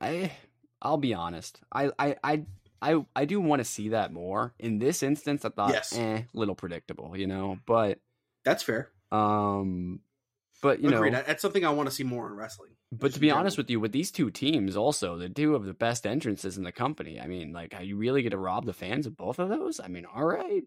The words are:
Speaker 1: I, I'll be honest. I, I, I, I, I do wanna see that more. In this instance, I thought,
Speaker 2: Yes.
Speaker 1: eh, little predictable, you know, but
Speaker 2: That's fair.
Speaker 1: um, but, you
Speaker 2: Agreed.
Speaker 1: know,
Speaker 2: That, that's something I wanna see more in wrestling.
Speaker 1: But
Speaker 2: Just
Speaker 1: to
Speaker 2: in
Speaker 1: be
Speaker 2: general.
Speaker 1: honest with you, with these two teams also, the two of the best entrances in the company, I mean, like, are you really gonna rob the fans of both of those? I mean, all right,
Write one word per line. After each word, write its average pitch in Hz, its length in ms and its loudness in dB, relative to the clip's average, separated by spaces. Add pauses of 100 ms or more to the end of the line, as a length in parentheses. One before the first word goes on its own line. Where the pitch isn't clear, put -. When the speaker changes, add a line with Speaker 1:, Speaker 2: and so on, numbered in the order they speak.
Speaker 1:
I, 165 320 -2 (500)
I'll 151 160 2
be 131 160 2
honest. 85 440 -8 (140)
I, 139 260 2
I, 143 240 0
I, 151 200 2 (400)
I, 151 240 2 (100)
I 135 80 2
do 190 160 0
wanna 147 240 4
see 107 260 -4
that 107 220 2
more. 95 460 -4
In 113 200 0
this 139 240 2
instance, 143 440 0
I - 40 0
thought, 101 220 2
Speaker 2:
Yes. - 240 -2
Speaker 1:
eh, 113 260 0 (120)
little 104 220 0
predictable, 85 600 -8
you 95 120 -2
know, 95 360 -2
but 113 340 4 (460)
Speaker 2:
That's 127 180 2
fair. 123 280 -2 (200)
Speaker 1:
um, 101 920 2 (600)
but, 139 200 4
you 143 100 4
Speaker 2:
Agreed. 113 200 6
Speaker 1:
know, 120 80 2
Speaker 2:
That, 135 100 -4
that's 151 140 0
something 190 220 2
I 156 60 4
wanna 147 200 2
see 131 140 -4
more 120 220 -4
in 107 80 -10
wrestling. 107 360 -12 (220)
Speaker 1:
But 120 140 0
Speaker 2:
Just 135 80 2
Speaker 1:
to 143 40 -8
Speaker 2:
in - 40 -2
Speaker 1:
be 151 60 8
Speaker 2:
general. 147 120 6
Speaker 1:
honest 185 160 2
with 127 140 0
you, 117 100 2
with 107 120 0
these 147 180 0
two 120 200 2
teams 107 460 2
also, 104 400 2
the 87 140 -6
two 151 240 2
of 113 100 0
the 95 80 -6
best 117 340 0
entrances 98 520 -2
in 95 40 -2
the 90 100 -6
company, 120 460 -4
I 58 80 -10
mean, 85 260 -8
like, 85 220 -12
are 95 80 -12
you 98 140 -6
really 123 260 2
gonna 107 140 0
rob 95 300 -2
the 98 80 -4
fans 123 320 -4
of - 100 -12
both 127 220 -6
of 180 100 -2
those? 311 320 -4
I 196 80 -12
mean, 87 160 -10
all 101 220 -4
right, 196 400 0